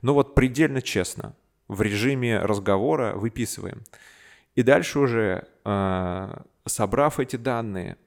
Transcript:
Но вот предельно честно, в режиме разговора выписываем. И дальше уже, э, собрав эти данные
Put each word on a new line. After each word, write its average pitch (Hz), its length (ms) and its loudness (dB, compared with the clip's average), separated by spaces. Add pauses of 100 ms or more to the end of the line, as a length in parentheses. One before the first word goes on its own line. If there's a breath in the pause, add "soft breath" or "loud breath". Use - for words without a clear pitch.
Но 131 120 2
вот 139 220 2
предельно 131 460 2
честно, - 520 -4 (340)
в 98 140 -4
режиме 113 580 0
разговора 104 760 0
выписываем. 107 680 -6 (680 loud breath)
И 131 80 2
дальше 143 380 4
уже, 113 480 2 (160)
э, 95 800 -2 (240)
собрав 120 540 0
эти 131 180 -2
данные 113 580 -4 (120)